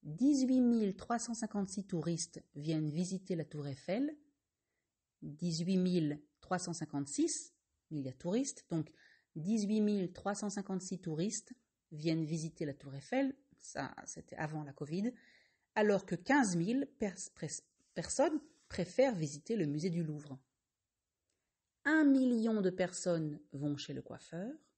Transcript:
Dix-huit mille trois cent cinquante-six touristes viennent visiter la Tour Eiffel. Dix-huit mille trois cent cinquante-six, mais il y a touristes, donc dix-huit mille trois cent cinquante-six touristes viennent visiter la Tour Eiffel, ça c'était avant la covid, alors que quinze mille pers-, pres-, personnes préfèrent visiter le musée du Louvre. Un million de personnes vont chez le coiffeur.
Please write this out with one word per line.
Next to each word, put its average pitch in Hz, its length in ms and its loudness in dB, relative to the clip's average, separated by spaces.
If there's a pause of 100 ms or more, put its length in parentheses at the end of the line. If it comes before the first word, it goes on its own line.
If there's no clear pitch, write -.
Dix-huit 254 580 4
mille 226 340 4
trois - 240 -4
cent 233 140 -6
cinquante-six 202 520 -4
touristes 170 580 -4 (120)
viennent 156 340 0
visiter 180 460 -2
la 160 80 -2
Tour 147 240 -8
Eiffel. 233 480 -4 (1040)
Dix-huit 165 560 -2
mille 175 440 2 (180)
trois 180 200 -4
cent 175 140 -6
cinquante-six, - 800 -4 (360)
mais 151 100 -4
il 135 60 -4
y 131 40 -6
a 123 40 -12
touristes, 226 560 -2
donc 160 220 -2 (440)
dix-huit 208 460 2
mille 202 320 2
trois 202 220 -4
cent 208 140 -4
cinquante-six 190 500 -4
touristes 170 540 -4 (380)
viennent 160 320 0
visiter 160 420 -4
la 143 80 -4
Tour 139 220 -14
Eiffel, 262 400 0 (220)
ça - 360 -8 (120)
c'était - 300 -14
avant 151 280 -4
la 143 80 -10
covid, 175 400 -4 (640)
alors 208 300 4
que 180 100 -2
quinze 240 400 4
mille 233 320 2 (120)
pers-, 190 180 -2 (180)
pres-, - 280 -8 (300)
personnes 285 460 0 (300)
préfèrent 240 460 2
visiter 151 400 -4
le 185 100 2
musée 151 240 0
du 170 140 0
Louvre. 143 360 -8 (1400)
Un 311 220 6
million 240 560 6
de 185 80 4
personnes 175 720 0 (100)
vont 143 260 0
chez 143 160 -8
le - 80 -6
coiffeur. 196 520 -10 (240)